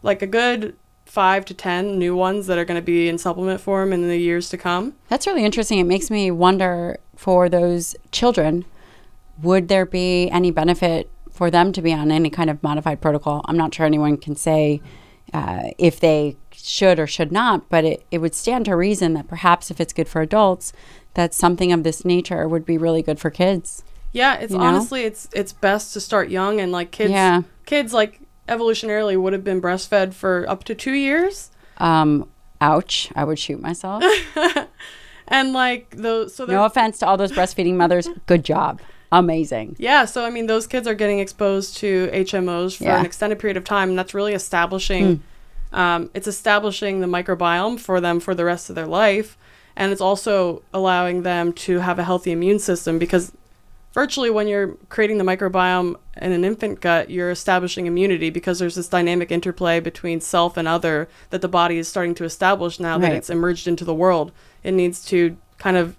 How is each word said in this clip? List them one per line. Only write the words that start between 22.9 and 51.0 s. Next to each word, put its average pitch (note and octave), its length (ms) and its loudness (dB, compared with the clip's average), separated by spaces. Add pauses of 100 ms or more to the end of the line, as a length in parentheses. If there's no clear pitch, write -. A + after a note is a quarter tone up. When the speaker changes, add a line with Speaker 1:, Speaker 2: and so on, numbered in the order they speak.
Speaker 2:
good D#3 160 -2
for D#3+ 120 -2
kids. F3+ 520 -2 (300)
Speaker 1:
Yeah, B3+ 240 2
it's A3 160 -6
Speaker 2:
You F#3 60 0
know? F#3 60 2
Speaker 1:
honestly, A#3+ 380 2
it's, A3 300 -6
it's G3 200 -4
best G#3 420 0
to G#3 60 -8
start G3 280 0
young, G3 320 0
and, F#3 100 -2
like, F3 220 -4
kids, G#3 180 0
Speaker 2:
Yeah. F#3 320 6 (240)
Speaker 1:
kids, C#4 260 0
like, G#3+ 280 0 (280)
evolutionarily G#3+ 720 0
would F#3+ 120 0
have G3 120 -4
been F#3+ 160 -2
breastfed F#3 540 0
for F3+ 340 -2
up F#3+ 160 -4
to A3+ 100 -8
two C4 180 -6
years. D4 580 0 (280)
Speaker 2:
Um, D#3 500 2 (320)
ouch, D#3 560 0
I D3 80 -2
would D#3 160 -4
shoot - 200 -8
myself. F#3+ 440 -6 (320)
Speaker 1:
<laughs> D#4 320 0 (580)
And, C4+ 280 0
like, B3 360 -2
those, A3+ 440 -4
so C4 100 -10
Speaker 2:
No B3 40 -10
Speaker 1:
they're F#3+ 120 2
Speaker 2:
offense A3 380 2
to F#3+ 80 0
all F#3+ 100 4
those F#3+ 160 0
breastfeeding F3+ 440 0
mothers. F3 400 4
Speaker 1:
<laughs> - 100 -14
Speaker 2:
Good E3+ 180 6
job. F#3+ 360 0 (300)
Amazing. D#3+ 680 2
Speaker 1:
Yeah, C4 260 4
so, A#3+ 200 -4
I A#3 60 -4
mean, A#3 180 -4
those A3 180 0
kids B3 200 -4
are A3+ 80 0
getting G#3 240 0
exposed G3 600 -2
to F#3 340 0
H F#3 220 -2
M F#3 140 0
Os F3+ 260 -2
for - 100 -10
Speaker 2:
Yeah. - 160 2
Speaker 1:
an E3+ 60 0
extended G#3 320 -4
period G3+ 180 -4
of F#3 80 -8
time, G3 260 0
and F#3 80 0
that's F#3 140 -4
really G3+ 220 -2
establishing, F#3 880 0 (500)
Speaker 2:
Hmm. - 80 -6
Speaker 1:
um, E3+ 340 0
it's F#3+ 120 -8
establishing G#3 720 0
the F#3 60 0
microbiome F3+ 760 0
for F#3 220 0
them E3+ 180 0
for F#3 140 -4
the F3 100 -2
rest F3 240 -2
of F3 80 -14
their E3 100 -6
life, G3+ 520 0 (380)
and G3 160 0
it's F#3+ 100 -4
also F#3+ 600 0 (120)
allowing F3+ 480 2